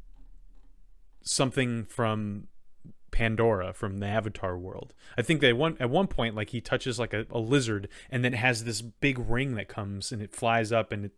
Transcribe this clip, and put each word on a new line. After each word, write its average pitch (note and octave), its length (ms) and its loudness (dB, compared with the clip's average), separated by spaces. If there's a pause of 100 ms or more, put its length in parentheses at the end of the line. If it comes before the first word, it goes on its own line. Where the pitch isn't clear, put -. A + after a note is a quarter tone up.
(1200)
something B2 640 0
from G#2+ 640 -2 (640)
Pandora, A2 600 4
from G2 260 -4
the G2+ 80 -2
Avatar G#2 500 -2
world. - 360 -10 (240)
I - 40 2
think D3+ 200 2
they B2+ 120 8
one, D3+ 260 2
at B2 100 2
one F#3 180 4
point, A#2 280 0
like, G#2+ 140 -2
he A#2 120 -4
touches, B2 380 -2
like, A2+ 140 -2
a, A2 180 0
a A#2 80 0
lizard, A2+ 480 2 (220)
and B2 140 -2
then B2 100 2
it B2+ 40 -2
has A2+ 260 2
this A2+ 180 -4
big B2 380 0
ring A#2+ 360 2
that G2+ 120 -6
comes G2+ 440 -6
and G#2+ 100 -6
it G2+ 120 -10
flies A2+ 380 2
up, A2 200 2
and G#2 140 -4
it, G2+ 120 -8